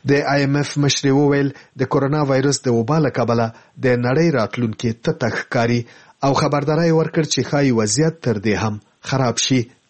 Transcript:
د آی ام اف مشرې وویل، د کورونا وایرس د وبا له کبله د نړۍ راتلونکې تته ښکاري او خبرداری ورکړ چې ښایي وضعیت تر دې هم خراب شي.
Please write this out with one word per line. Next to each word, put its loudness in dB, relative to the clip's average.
د 4
آی 0
ام 0
اف -6
مشرې 0
وویل، 2
د -2
کورونا 0
وایرس 2
د 0
وبا 0
له 0
کبله 0
د 2
نړۍ 2
راتلونکې -2
تته -2
ښکاري 0
او 2
خبرداری 0
ورکړ 0
چې -2
ښایي 2
وضعیت 0
تر 0
دې 2
هم -2
خراب 0
شي. 2